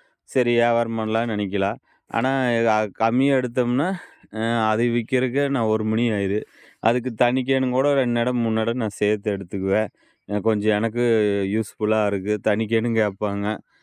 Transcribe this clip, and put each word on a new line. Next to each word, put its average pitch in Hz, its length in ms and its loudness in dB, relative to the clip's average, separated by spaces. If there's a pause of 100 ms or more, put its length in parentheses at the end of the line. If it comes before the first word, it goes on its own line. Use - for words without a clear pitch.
(300)
சரி 120 220 2
வியாபாரம் 117 460 2
பண்ணலாம்னு 113 360 -2
நினைக்கலாம். 101 460 -2 (320)
ஆனா, 127 200 0 (380)
அ, 107 80 2 (160)
கம்மியா 127 420 2
எடுத்தோம்னா, 127 520 0 (440)
அ, 110 100 -6 (260)
அதை 110 220 2
விக்கிறதுக்கே 123 600 -2
நான் 117 220 0
ஒரு 107 120 0
மணி 110 280 0
ஆயிரு. 101 280 0 (440)
அதுக்கு 120 340 0
தனிக்கேனு 131 540 2
கூட 135 220 2
ரெண்டு 120 260 0
இடம், 120 220 0
மூணு 113 200 0
இடம் 120 200 -2
நான் 107 160 -4
சேர்த்து 104 340 0
எடுத்துக்குவேன். 98 580 -2 (400)
அ, 104 100 0
கொஞ்சம் 107 360 2
எனக்கு 113 300 0 (460)
யூஸ்ஃபுல்லா 107 560 -2
இருக்கு. 101 360 -2
தனிக்கேனும் 113 540 0
கேட்பாங்க. 101 500 -2 (360)